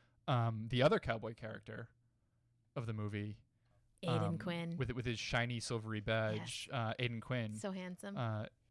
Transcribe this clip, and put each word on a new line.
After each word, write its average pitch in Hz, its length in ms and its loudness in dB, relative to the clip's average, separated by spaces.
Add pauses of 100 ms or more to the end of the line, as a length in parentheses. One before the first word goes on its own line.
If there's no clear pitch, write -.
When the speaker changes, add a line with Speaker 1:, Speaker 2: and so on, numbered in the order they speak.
(280)
Speaker 1:
um, 117 420 2
the 123 120 6
other 180 160 8
cowboy 113 360 -2
character 110 540 -10 (880)
of 120 100 -4
the 113 60 -2
movie, 104 460 -4 (640)
Speaker 2:
Aidan 165 220 4
Speaker 1:
um, 165 140 0
Speaker 2:
Quinn. 170 400 -2
Speaker 1:
with, 123 140 0
with 120 120 -2
his 117 140 0
shiny 120 400 2
silvery 110 420 -2
badge, 110 720 0
Speaker 2:
Yes. 135 100 -2
Speaker 1:
uh, 113 180 0
Aidan 120 220 0
Quinn. 113 360 -2
Speaker 2:
So 190 160 -4
handsome. 190 440 -8
Speaker 1:
Uh, 110 280 -2 (260)